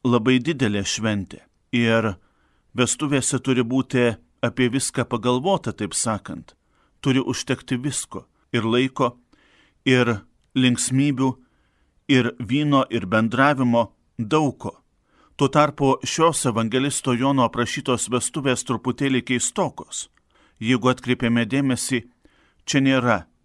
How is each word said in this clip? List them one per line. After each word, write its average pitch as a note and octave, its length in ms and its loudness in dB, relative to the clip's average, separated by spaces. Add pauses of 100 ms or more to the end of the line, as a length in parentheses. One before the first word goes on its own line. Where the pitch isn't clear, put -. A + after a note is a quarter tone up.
labai B2 340 4
didelė A#2+ 480 -2
šventė. G#2 560 -4 (300)
Ir A2+ 440 2 (580)
vestuvėse C3 640 0
turi B2+ 240 0
būti B2 540 0 (260)
apie B2 260 0
viską B2+ 360 -2
pagalvota, B2 680 -2
taip G2+ 220 -6
sakant. - 600 -6 (480)
Turi C3+ 180 2
užtekti B2 580 -4
visko, B2 480 -8 (260)
ir A2+ 140 0
laiko, B2 500 0 (680)
ir B2 380 2 (320)
linksmybių, C3 760 2 (800)
ir B2+ 300 4
vyno, C3+ 520 2
ir A2 160 -2
bendravimo, A#2 840 2 (260)
daug C3+ 400 0
ko. - 140 -10 (640)
Tuo C3+ 120 2
tarpu C#3+ 560 2
šios E3 420 0
evangelisto B2 680 -2
Jono C3 320 2
aprašytos A#2+ 640 -2
vestuvės B2+ 560 -2
truputėlį C3 560 -2
keistokos. - 840 -4 (520)
Jeigu B2 320 2
atkreipiame A#2 540 0
dėmesį, C3 560 -2 (640)
čia C#3 120 2
nėra B2+ 360 4 (280)